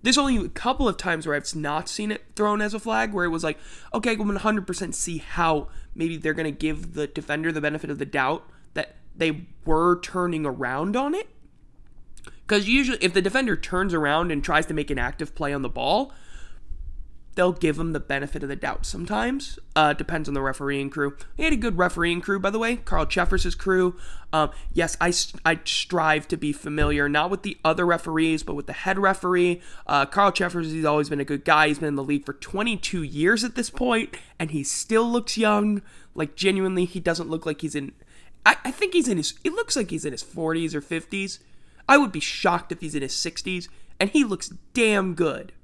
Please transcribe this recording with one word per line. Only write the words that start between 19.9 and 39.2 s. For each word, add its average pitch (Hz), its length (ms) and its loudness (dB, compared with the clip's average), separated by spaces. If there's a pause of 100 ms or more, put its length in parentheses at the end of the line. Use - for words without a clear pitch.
depends 151 360 -2
on 143 60 -2
the 139 60 0
refereeing 139 480 -2
crew. 143 280 -4 (200)
They - 60 -2
had 320 100 4
a 285 40 4
good 220 200 0
refereeing 170 440 2
crew, 196 180 0
by 196 120 0
the 220 100 -2
way. 233 160 0
Carl 170 300 2
Cheffers' 180 500 2
crew. 185 400 2 (360)
Um, 151 180 2 (220)
yes, 165 280 0
I 170 80 4
s-, - 240 0 (120)
I 165 200 4
strive 156 640 2
to - 80 0
be 147 160 -2
familiar, 147 560 2
not 151 220 2
with 190 120 -2
the - 220 -6
other 170 220 4
referees, 160 580 2
but 165 100 -4
with 143 140 -8
the 143 40 -8
head 190 280 -2
referee. 180 600 4 (240)
Uh, 143 220 2
Carl 202 240 4
Cheffers, 175 400 -2
he's 160 140 -2
always 151 240 4
been 147 100 -2
a 139 60 0
good 143 200 -4
guy. 156 220 6
He's 147 140 0
been 160 80 -2
in 143 80 -2
the 139 80 -2
league 143 200 0
for 139 100 -8
twenty-two 196 680 -4
years 156 400 2
at 240 140 -4
this 240 140 -4
point, 240 460 0 (220)
and 160 140 -4
he 147 100 -2
still 220 460 2
looks 240 280 0
young. 208 460 2 (320)
Like, 151 220 -4
genuinely, 190 480 2
he 180 160 -6
doesn't 165 300 -2
look 160 160 -4
like 156 160 -4
he's 156 120 -6
in, 139 200 -6 (520)
I, 208 180 6
I 247 60 -2
think 370 220 -2
he's 320 160 4
in 208 80 2
his, 156 260 -2